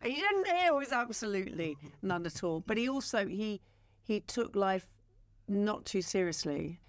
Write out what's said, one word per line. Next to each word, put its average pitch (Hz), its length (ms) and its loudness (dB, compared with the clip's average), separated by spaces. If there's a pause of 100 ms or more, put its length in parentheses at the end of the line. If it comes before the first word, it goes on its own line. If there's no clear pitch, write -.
He 254 140 -2
didn't, 392 300 2
it 349 280 4
was 277 180 0
absolutely 196 840 -2 (240)
none 175 240 0
at - 180 -6
all. 165 160 0
But 220 160 -2
he 240 140 2
also, 240 360 0
he, 208 360 -4 (400)
he 208 180 0
took - 340 -4
life 190 360 2 (580)
not 202 380 0
too 185 160 0
seriously. 170 880 -2